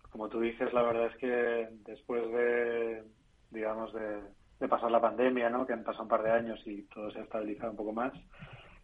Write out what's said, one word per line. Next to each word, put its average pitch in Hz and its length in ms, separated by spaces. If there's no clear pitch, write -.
como 110 200
tú 113 100
dices, 117 320
la 120 100
verdad 117 260
es - 100
que 120 500
después 117 380
de, 117 720
digamos, 110 420
de, 107 260
de 131 100
pasar 113 220
la 117 100
pandemia, 120 480
¿no? 120 160
Que 120 80
han 110 120
pasado 110 200
un 107 40
par 110 140
de 110 100
años 117 340
y 101 160
todo 107 300
se 107 80
ha - 20
estabilizado 107 480
un 104 60
poco 104 160
más, 120 200